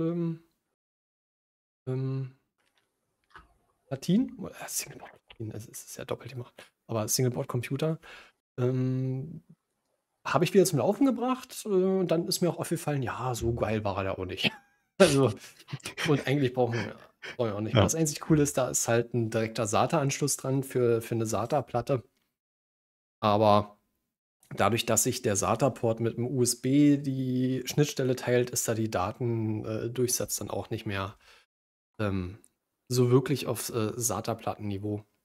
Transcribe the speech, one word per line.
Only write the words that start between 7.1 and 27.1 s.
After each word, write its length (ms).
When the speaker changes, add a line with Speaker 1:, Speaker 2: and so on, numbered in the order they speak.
Speaker 1:
ähm, 840
habe 200
ich 100
wieder 100
zum 140
Laufen 280
gebracht, 600
äh, 20
und 400
dann 180
ist 140
mir 100
auch 80
aufgefallen, 440
ja, 320
so 200
geil 300
war 200
er 140
auch 80
nicht. 300
<laughs> 40
Also, 360
und 220
eigentlich 240
brauchen 220
wir, 200
brauchen 120
wir 80
auch 40
nicht 120
mehr. 100
Speaker 2:
Ja. 20
Speaker 1:
Das 120
einzig 240
Coole 240
ist, 120
da 140
ist 160
halt 260
ein 160
direkter 380
sata-Anschluss 680
dran 260
für, 400
für 140
eine 100
sata-Platte. 800
Aber 580
dadurch, 360
dass 160
sich 180
der 140
sata-Port 640
mit 180
dem 120
U 160
S 180
B 340
die 680